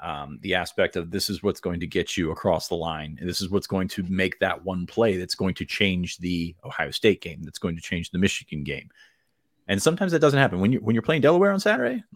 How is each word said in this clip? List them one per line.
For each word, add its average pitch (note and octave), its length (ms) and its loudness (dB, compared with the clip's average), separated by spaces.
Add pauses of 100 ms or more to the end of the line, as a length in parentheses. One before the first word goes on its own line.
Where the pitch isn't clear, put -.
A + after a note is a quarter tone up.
um, C#2+ 400 -10
the F#2 140 -2
aspect F2+ 420 0
of E2+ 140 -4
this F#2+ 180 -4
is F#2+ 140 -4
what's G2 180 0
going F2 200 -4
to E2+ 60 -6
get - 300 -2
you E2 140 0
across E2+ 360 0
the - 80 -4
line. D#2 460 -6
And E2 80 -6
this F2+ 140 -4
is F2+ 80 -6
what's G2 160 0
going F#2+ 220 -2
to - 160 -6
make F#2 340 -2
that F2 260 -2
one F2+ 220 -4
play G#2+ 320 2
that's F2+ 160 -6
going F#2 220 0
to F#2 100 -6
change F#2 500 0
the E2+ 480 -4
Ohio D2 260 -4
State G2 300 4
game, E2 220 -12
that's D2 160 -14
going E2+ 180 -4
to E2 60 -12
change E2+ 280 -4
the - 60 -6
Michigan F2 480 0
game. C#2 240 -8 (800)
And G2 160 0
sometimes F3 300 2
that D#3+ 80 4
doesn't C#3+ 180 6
happen. G2+ 220 4
When G#2 120 4
you, C3 60 2
when A2+ 160 2
you're A2+ 80 2
playing D#3 180 2
Delaware F3 320 6
on G3 80 0
Saturday, A#3+ 420 0 (140)